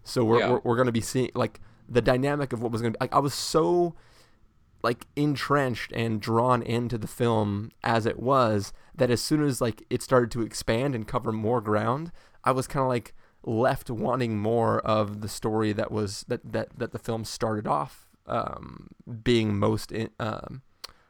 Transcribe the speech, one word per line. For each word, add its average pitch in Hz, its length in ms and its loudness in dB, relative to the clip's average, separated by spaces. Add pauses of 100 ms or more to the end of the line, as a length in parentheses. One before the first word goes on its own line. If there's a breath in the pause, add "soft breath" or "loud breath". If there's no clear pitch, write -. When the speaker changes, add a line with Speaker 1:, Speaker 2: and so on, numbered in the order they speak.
Speaker 1:
So - 180 0
we're, 113 160 6
Speaker 2:
Yeah. 107 120 2
Speaker 1:
we're, 123 120 2
we're 117 140 2
gonna 127 160 4
be 113 80 2
seeing, 127 340 -2
like, - 240 -2 (320 soft breath)
the 120 120 2
dynamic 135 500 0
of 113 80 -4
what 117 100 -2
was 113 100 -2
gonna 117 100 0
be, 107 100 -6
like, 127 120 -4
I 143 60 4
was 139 140 0
so, 170 640 2 (880 soft breath)
like, 120 320 -2
entrenched 143 760 0
and 113 300 -2
drawn 117 400 4
into 120 380 -2
the 107 80 -8
film 110 640 0 (120)
as 113 220 2
it - 140 -2
was 117 520 2 (240 soft breath)
that 127 140 4
as 117 120 2
soon 151 220 2
as, 139 160 2
like, 117 300 -2
it 123 140 -2
started 123 280 4
to 120 100 -2
expand 120 520 -2
and 110 140 -6
cover 120 240 -2
more 110 300 0
ground, 110 500 0 (320 soft breath)
I 127 80 2
was 131 160 0
kinda, 135 200 -2
like, 123 280 -2 (280 soft breath)
left 127 460 0
wanting 120 480 -2
more 110 440 2
of 104 400 0
the 107 60 -6
story 110 460 0
that 107 180 -4
was, 104 360 -4
that, 120 240 -6
that, 110 260 -6
that 113 140 -6
the - 80 -10
film 113 260 -6
started 110 400 -4
off, 147 420 -4 (200)
um, - 640 -6 (340)
being 110 340 4
most 107 340 0
in, 110 280 -6
um, 117 420 -8 (480 loud breath)